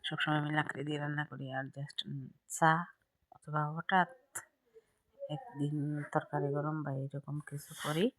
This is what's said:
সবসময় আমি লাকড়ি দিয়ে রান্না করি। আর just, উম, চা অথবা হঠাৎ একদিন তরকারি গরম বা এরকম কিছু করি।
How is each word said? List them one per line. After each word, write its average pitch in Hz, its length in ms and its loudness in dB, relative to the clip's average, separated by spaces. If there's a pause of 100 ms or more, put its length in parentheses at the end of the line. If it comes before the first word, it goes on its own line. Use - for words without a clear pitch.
সবসময় 151 360 2
আমি 147 160 2
লাকড়ি 147 300 0
দিয়ে 151 140 -2
রান্না 147 260 0
করি। 135 280 -8
আর 135 120 -2
just, 139 400 -8
উম, 139 220 -8 (220)
চা 160 220 6 (600)
অথবা 151 360 -2
হঠাৎ 170 420 4 (1080)
একদিন 147 560 -4 (360)
তরকারি 147 420 0
গরম 151 300 0
বা 143 120 -2
এরকম 139 400 -6 (140)
কিছু 143 220 -10 (100)
করি। 156 240 2 (140)